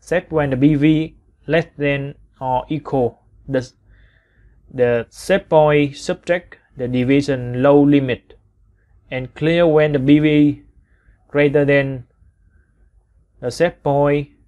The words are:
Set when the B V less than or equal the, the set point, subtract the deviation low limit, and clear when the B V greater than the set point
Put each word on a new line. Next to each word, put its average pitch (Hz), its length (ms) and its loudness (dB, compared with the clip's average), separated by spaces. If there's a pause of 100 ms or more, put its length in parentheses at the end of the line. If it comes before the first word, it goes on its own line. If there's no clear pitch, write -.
Set 180 320 -6
when 147 180 -2
the 131 60 -2
B 147 180 2
V 156 420 0 (300)
less 160 200 -2 (100)
than 143 380 -6 (260)
or 127 300 -4
equal 135 500 -4 (260)
the, 131 240 -6 (1000)
the 120 380 -2
set - 400 -4
point, 147 460 2
subtract 175 600 -8 (220)
the 123 100 -8
deviation 127 760 -2
low 143 200 6
limit, 139 560 0 (720)
and 131 240 -10
clear 170 320 0
when 151 260 2
the 143 60 0
B 143 200 4
V 151 440 2 (680)
greater 147 360 0
than 135 420 -2 (1300)
the 127 100 -8
set 170 320 -2
point 143 480 -2 (180)